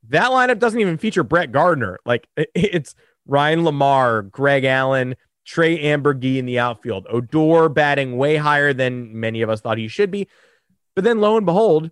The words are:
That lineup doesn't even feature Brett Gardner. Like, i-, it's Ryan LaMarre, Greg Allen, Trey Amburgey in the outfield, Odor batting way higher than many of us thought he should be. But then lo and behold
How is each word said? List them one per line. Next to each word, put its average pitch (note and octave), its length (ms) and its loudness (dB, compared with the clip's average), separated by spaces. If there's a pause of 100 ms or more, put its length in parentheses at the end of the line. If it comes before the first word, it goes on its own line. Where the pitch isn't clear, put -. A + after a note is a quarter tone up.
That F3 240 0
lineup B3+ 260 2
doesn't A#3 220 0
even F3 180 0
feature G3+ 240 -2
Brett D#3 300 0
Gardner. C3+ 520 0
Like, A#2+ 220 -2 (100)
i-, D#3 100 -2 (100)
it's F3 400 -2 (280)
Ryan D3 360 0
LaMarre, C3+ 680 0
Greg C#3 360 0
Allen, C3 500 0 (300)
Trey E3 360 0
Amburgey C#3 580 0
in B2+ 80 -6
the B2 120 -2
outfield, A#2 500 -4
Odor D#3 600 2
batting C#3 500 0
way D3 180 2
higher D3 360 2
than B2 480 -4
many A2+ 220 -4
of A2 60 -2
us G#2+ 120 -2
thought A2+ 180 -4
he A2 80 -6
should G3 240 -2
be. G3+ 160 -6 (720)
But F#3+ 80 -2
then A3+ 160 2
lo G#3+ 160 4
and G#3+ 100 0
behold E3+ 460 2